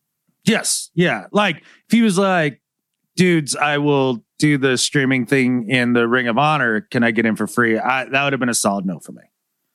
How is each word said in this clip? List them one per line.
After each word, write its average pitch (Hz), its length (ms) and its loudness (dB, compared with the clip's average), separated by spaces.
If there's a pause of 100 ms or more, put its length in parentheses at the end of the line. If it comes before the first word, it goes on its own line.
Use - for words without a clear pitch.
(440)
Yes. - 500 -2
Yeah. 143 380 0
Like, 196 260 0
if - 340 -14
he 226 100 4
was 196 160 2
like, 180 420 0 (560)
"Dudes, 170 400 2
I 147 220 0
will 139 440 0 (160)
do 151 200 2
the 131 180 2
streaming 131 480 0
thing 123 460 0
in 123 240 0
the 120 140 2
Ring 123 200 0
of 113 80 -2
Honor. 135 460 0
Can 123 220 -2
I 117 80 2
get 113 120 0
in 110 120 0
for 107 100 -4
free?" 113 320 0
I, 127 280 -2
that 135 180 -2
would 139 100 -2
have 127 60 -4
been 127 80 -2
a 117 60 -2
solid 101 300 -2
no 87 140 -6
for - 140 -20
me. 58 100 -20 (520)